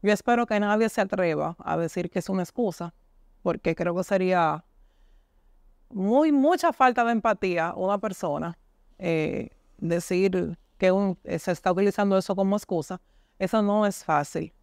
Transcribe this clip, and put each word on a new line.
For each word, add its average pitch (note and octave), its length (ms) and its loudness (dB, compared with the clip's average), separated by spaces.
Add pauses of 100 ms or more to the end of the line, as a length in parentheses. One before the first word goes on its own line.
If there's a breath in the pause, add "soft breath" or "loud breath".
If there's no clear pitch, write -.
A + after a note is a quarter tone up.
yo G#3 100 4
espero A#3 340 2
que G#3 140 0
nadie G#3+ 280 2
se - 120 -4
atreva E3 580 -2
a E3 180 -4
decir E3+ 340 -4
que - 80 -4
es E3+ 100 -6
una F#3+ 140 -2
excusa, F3 520 -6 (480)
porque E3 320 -2
creo E3+ 200 -2
que F3+ 100 -2
sería F3+ 600 0 (1300)
muy, B3 420 2
mucha D4+ 400 2
falta B3+ 320 4
de A#3 80 0
empatía F#3 640 0
una G3 220 -2
persona, E3+ 600 -6 (400)
eh, E3 520 -2 (280)
decir F3 800 -2 (180)
que F#3 160 4
un, F#3+ 320 0
eh, - 140 -4
se F#3 140 -4
está F3+ 200 0
utilizando G3 460 2
eso F#3 180 -2
como G3 200 2
excusa. F3+ 440 -6 (380)
Eso G#3 240 0
no G#3 240 2
es - 180 -4
fácil. D#3 480 -2 (100)